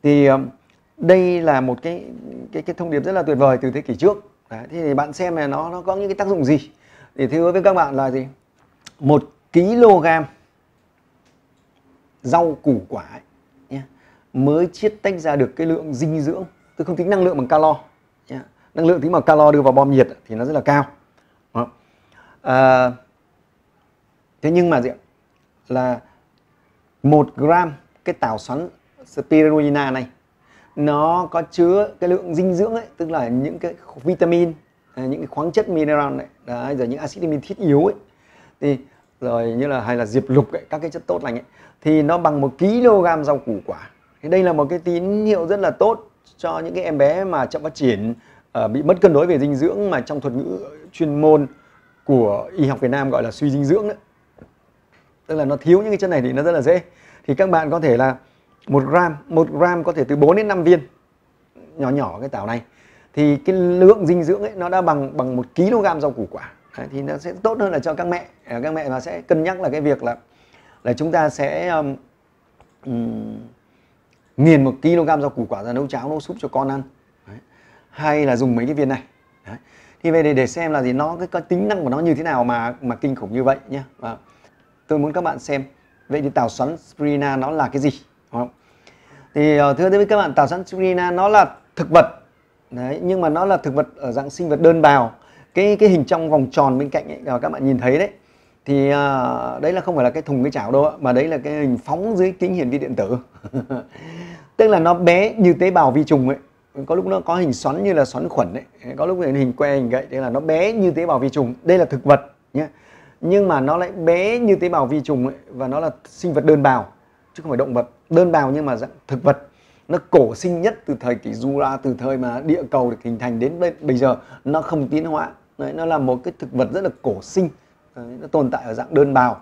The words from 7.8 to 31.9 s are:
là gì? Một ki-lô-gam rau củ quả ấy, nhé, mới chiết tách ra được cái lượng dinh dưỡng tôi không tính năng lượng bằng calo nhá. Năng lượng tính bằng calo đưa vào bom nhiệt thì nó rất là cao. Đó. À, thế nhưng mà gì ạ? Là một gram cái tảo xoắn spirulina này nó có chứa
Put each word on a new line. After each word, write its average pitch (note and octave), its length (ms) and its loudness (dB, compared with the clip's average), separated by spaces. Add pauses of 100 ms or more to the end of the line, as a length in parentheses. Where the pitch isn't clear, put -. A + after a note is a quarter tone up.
là C3+ 140 -2
gì? C3 160 -6 (760)
Một C#3+ 300 2 (220)
ki-lô-gam F3 720 6 (2000)
rau D#3+ 400 0
củ B2+ 260 2
quả G#2+ 240 -12
ấy, - 80 -20 (500)
nhé, C3+ 120 -12 (500)
mới D3+ 400 2
chiết G#3+ 300 -2
tách G3 160 -2
ra D#3 180 -2
được B2+ 200 0
cái E3 100 -2
lượng D#3 280 -2
dinh D#3 260 -2
dưỡng F3 240 -4 (360)
tôi D#3 40 -2
không E3+ 120 -4
tính F3 140 -2
năng F#3+ 140 2
lượng F3+ 120 2
bằng B2+ 120 -4
calo D#3 280 4 (520)
nhá. C3 140 -12 (320)
Năng E3 120 0
lượng E3+ 140 4
tính D#3+ 120 -2
bằng D#3+ 100 2
calo D3+ 300 6
đưa D3 100 4
vào C3 100 6
bom C#3 180 4
nhiệt C3 180 6 (200)
thì A2 60 -10
nó A2+ 100 -4
rất D3 80 -6
là C#3+ 80 0
cao. C#3+ 240 0 (680)
Đó. A#2 120 -4 (760)
À, C3 500 4 (1500)
thế D3+ 80 0
nhưng F3 200 4
mà C3 100 2
gì B2+ 100 -4
ạ? - 40 -12 (760)
Là B2+ 320 -2 (1000)
một D3 340 4
gram D#3+ 360 2 (320)
cái F3 100 -4
tảo A2 240 -4
xoắn D#3+ 300 -8 (360)
spirulina D3 840 2
này B2+ 160 -6 (680)
nó D3+ 540 0
có E3+ 200 -2
chứa F#3+ 380 2 (120)